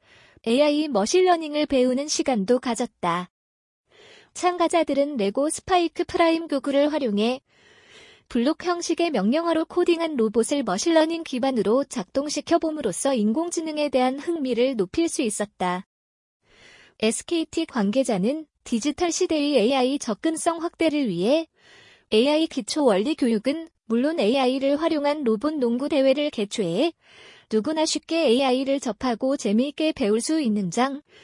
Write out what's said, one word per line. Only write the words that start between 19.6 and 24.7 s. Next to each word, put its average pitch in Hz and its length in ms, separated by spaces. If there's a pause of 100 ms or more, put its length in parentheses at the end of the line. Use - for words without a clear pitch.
접근성 320 640
확대를 302 460
위해 214 400 (640)
에이아이 294 360
기초 277 360
원리 226 320
교육은 277 540 (160)
물론 277 340
에이아이를 269 640